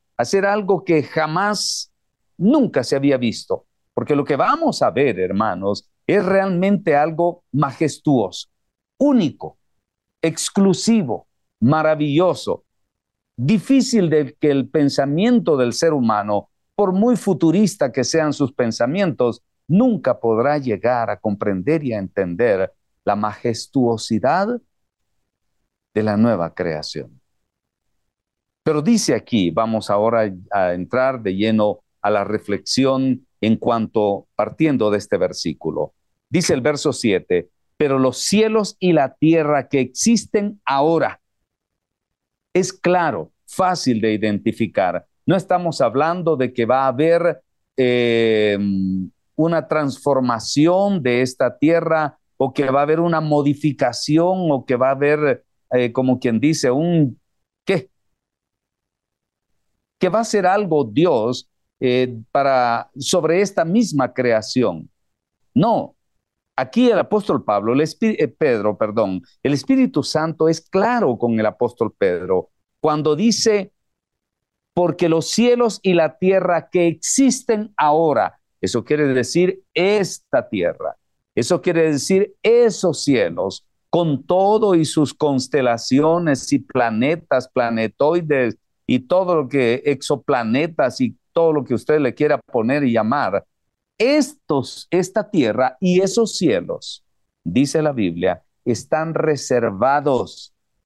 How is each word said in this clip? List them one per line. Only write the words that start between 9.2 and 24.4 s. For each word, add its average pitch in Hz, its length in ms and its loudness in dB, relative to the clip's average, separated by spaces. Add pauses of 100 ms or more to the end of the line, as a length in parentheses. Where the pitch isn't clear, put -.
exclusivo, 185 1040 0 (320)
maravilloso, 151 1080 0 (720)
difícil 214 720 2
de 147 300 0
que 147 120 2
el 139 180 0
pensamiento 156 880 2
del 120 160 0
ser 165 200 0
humano, 107 560 0 (260)
por 196 160 0
muy 220 240 2
futurista 165 760 0
que 127 120 -2
sean 151 300 -2
sus 139 180 -2
pensamientos, 123 880 -2 (260)
nunca 180 520 2
podrá 120 380 0
llegar 117 520 -2
a 104 80 -6
comprender 104 680 -2
y 123 100 -4
a 107 40 -4
entender 95 720 -2 (320)
la 104 120 -2
majestuosidad 120 1500 -2 (1300)